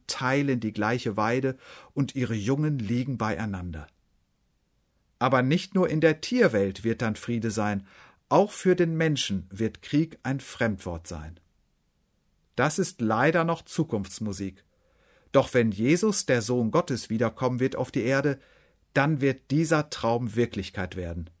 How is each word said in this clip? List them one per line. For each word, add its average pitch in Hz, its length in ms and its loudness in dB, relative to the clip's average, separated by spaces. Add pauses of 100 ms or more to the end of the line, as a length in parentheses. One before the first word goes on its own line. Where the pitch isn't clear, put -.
teilen 135 520 2
die 107 140 -2
gleiche 110 420 0
Weide 127 420 2 (360)
und 139 220 0
ihre 123 180 0
Jungen 139 460 0
liegen 120 380 -2
beieinander. 90 720 -4 (1300)
Aber 127 220 4
nicht 143 320 0
nur 185 160 2
in 156 120 0
der 156 180 4
Tierwelt 110 640 0
wird 113 180 -2
dann 110 140 0
Friede 113 360 -4
sein, 104 360 -2 (420)
auch 196 220 4
für 185 240 0
den 165 200 0
Menschen 131 540 -2
wird 107 320 -4
Krieg 156 420 -2
ein 131 160 -4
Fremdwort 95 680 -4
sein. 82 320 -12 (1160)
Das 143 220 0
ist - 240 -4
leider 131 420 2
noch 165 200 -2
Zukunftsmusik. 101 1000 -6 (680)
Doch 135 220 4
wenn 113 180 4
Jesus, 160 540 0
der 123 160 2
Sohn 117 300 0
Gottes, 135 380 -2
wiederkommen 117 500 -2
wird 131 160 0
auf 127 140 -4
die 120 140 -2
Erde, 135 360 0 (540)
dann 143 260 2
wird 135 320 0
dieser 156 380 2
Traum 117 460 -2
Wirklichkeit 101 600 -2
werden. 85 340 -8 (120)